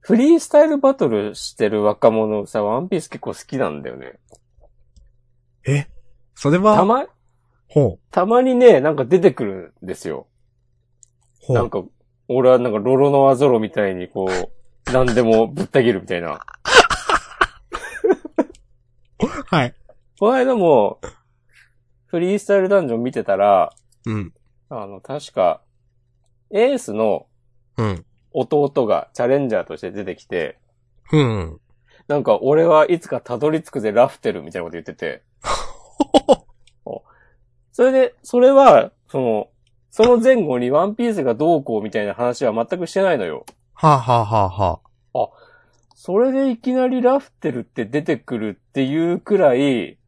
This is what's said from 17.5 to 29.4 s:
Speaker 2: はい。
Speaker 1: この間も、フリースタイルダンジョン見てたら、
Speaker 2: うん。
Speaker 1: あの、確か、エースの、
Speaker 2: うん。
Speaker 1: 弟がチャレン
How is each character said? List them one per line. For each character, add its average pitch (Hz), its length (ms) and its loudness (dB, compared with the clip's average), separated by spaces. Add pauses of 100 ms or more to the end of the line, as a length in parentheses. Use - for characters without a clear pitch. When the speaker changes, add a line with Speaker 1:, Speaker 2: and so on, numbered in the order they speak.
Speaker 2:
は 147 180 0
い。 196 100 -8 (460)
Speaker 1:
こ 202 80 2
の 254 60 2
間 262 200 0
も、 147 460 2 (1040)
フ 170 140 -4
リ 185 160 0
ー - 20 -4
ス - 80 -10
タ 202 120 2
イ 190 40 2
ル 190 60 0
ダ 196 120 4
ン 160 60 -4
ジ 117 80 -4
ョ - 20 -4
ン 117 60 -4
見 127 80 -4
て 117 140 -6
た 98 120 0
ら、 98 380 2 (300)
Speaker 2:
う 113 100 -6
ん。 95 180 -8 (380)
Speaker 1:
あ 107 160 -12
の、 98 140 -18
確 - 320 -12
か、 90 300 -2 (880)
エ 247 240 0
ー 247 40 -4
ス - 140 -12
の、 107 340 -2 (500)
Speaker 2:
う 117 60 -2
ん。 98 220 -4 (280)
Speaker 1:
弟 143 540 0
が 92 280 -2
チ 123 80 -6
ャ 120 60 0
レ 135 100 2
ン 139 100 -2